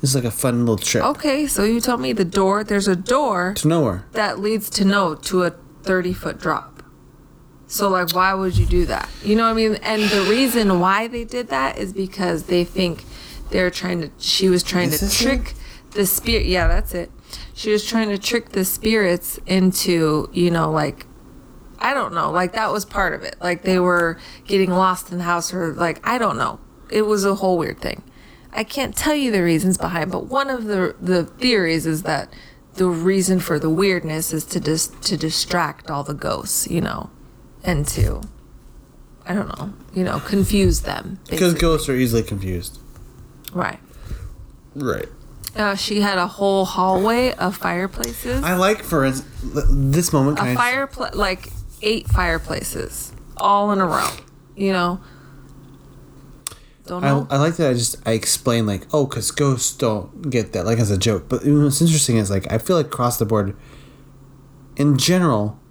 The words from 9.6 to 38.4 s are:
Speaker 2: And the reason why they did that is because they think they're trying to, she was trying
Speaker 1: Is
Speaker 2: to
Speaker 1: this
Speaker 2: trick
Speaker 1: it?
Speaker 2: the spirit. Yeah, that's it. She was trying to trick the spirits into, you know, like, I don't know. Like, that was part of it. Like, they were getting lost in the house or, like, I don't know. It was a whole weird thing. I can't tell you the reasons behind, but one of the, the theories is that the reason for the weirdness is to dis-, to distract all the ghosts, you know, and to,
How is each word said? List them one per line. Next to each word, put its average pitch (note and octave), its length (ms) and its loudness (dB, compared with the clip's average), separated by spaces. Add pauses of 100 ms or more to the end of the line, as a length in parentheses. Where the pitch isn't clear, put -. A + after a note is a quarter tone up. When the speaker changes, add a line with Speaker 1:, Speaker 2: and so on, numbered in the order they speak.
Speaker 2:
And G#3+ 200 0
the G3+ 260 2
reason A3+ 500 4
why G3 280 2
they A#3 180 -6
did A#3+ 240 -8
that C4+ 280 -2
is G3 160 -6
because F#3 500 -4
they F3+ 200 2
think F3 400 -2 (480)
they're F#3 200 2
trying F3+ 300 -4
to, D3 180 -8
she - 300 0
was F3+ 140 4
trying F3 260 0
Speaker 1:
Is D3+ 100 0
Speaker 2:
to G3 60 0
Speaker 1:
this G3+ 160 0
Speaker 2:
trick B3+ 280 0 (400)
Speaker 1:
it? - 20 -20
Speaker 2:
the G3+ 140 0
spirit. G#3+ 400 0
Yeah, F3+ 220 2
that's - 260 2
it. F3 180 -8 (420)
She - 180 -4
was G#3 140 2
trying A3 240 0
to G3+ 80 -2
trick A3+ 320 -4
the F#3+ 140 0
spirits G3 800 0
into, F3+ 880 2
you F3 200 2
know, D#3+ 200 0
like, D3+ 360 -2 (720)
I C4 140 0
don't G#3+ 200 -4
know. D#3 180 -2
Like, F3+ 220 0
that A3 180 -2
was G3+ 140 -4
part F#3 280 -2
of C#3 100 -10
it. - 180 -12
Like, - 220 -2
they F#3 160 2
were F3 380 2 (280)
getting F#3+ 240 2
lost F#3 420 2
in F3+ 60 -6
the F3+ 80 -4
house E3+ 280 -2
or, E3+ 200 -4
like, D#3+ 340 -2
I A#3+ 100 0
don't G#3 200 0
know. - 220 -4 (300)
It G#3+ 120 2
was G#3 240 2
a G3 100 2
whole F#3+ 220 2
weird - 240 -4
thing. - 200 -6 (520)
I A3+ 100 -4
can't B3 320 -6
tell D4+ 180 0
you C#4 160 0
the G3 140 2
reasons E3+ 340 2
behind, E3+ 320 -2
but F3+ 180 -6
one C#4 220 0
of A#3+ 160 -4
the, G3 360 -2
the F3 240 2
theories F3 600 0
is D#3+ 180 -2
that D#3 300 -4 (420)
the F#3 120 2
reason F#3 540 2
for D#3+ 180 0
the D#3+ 100 0
weirdness E3 600 0
is D#3 140 -4
to - 160 -4
dis-, D#3 260 0 (140)
to F3+ 160 -2
distract D#3+ 760 -4
all C#3+ 140 -4
the - 80 -8
ghosts, - 560 -4
you E3+ 100 0
know, - 300 -4 (540)
and E3 260 0
to, - 320 0 (1040)